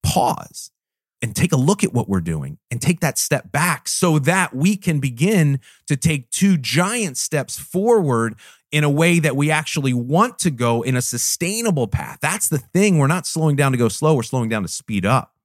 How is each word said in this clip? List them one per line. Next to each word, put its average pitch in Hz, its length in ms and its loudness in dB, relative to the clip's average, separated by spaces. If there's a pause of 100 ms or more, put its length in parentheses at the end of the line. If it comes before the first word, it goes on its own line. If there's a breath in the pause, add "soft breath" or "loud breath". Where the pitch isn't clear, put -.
pause - 680 -4 (500)
and 110 140 -6
take - 180 2
a 151 40 2
look 156 260 2
at - 100 0
what - 160 -2
we're 95 120 0
doing 78 380 -6 (120)
and 120 100 -8
take 175 200 0
that 143 180 -2
step - 320 -4
back 156 380 -2
so 160 320 2
that 170 340 0
we 180 220 2
can 160 240 -2
begin 143 600 2 (280 soft breath)
to 143 80 0
take 147 340 -2
two 196 260 4
giant 160 600 -2
steps - 420 -4
forward 156 760 2 (340 loud breath)
in 151 140 0
a 147 40 2
way 165 300 4
that 147 160 0
we 147 160 0
actually 151 420 -2
want 143 460 0
to 165 140 -2
go 120 300 0
in 127 140 0
a 127 60 0
sustainable 175 840 -2
path. - 340 -6
That's 175 260 -2
the 156 100 0
thing. 190 380 2
We're 139 120 4
not 170 180 -2
slowing 156 300 0
down 139 160 2
to 127 60 0
go 120 100 2
slow. 151 260 2
We're 123 80 0
slowing 120 260 -2
down 110 140 -2
to 85 60 -6
speed 98 360 -6
up. 113 300 0 (100)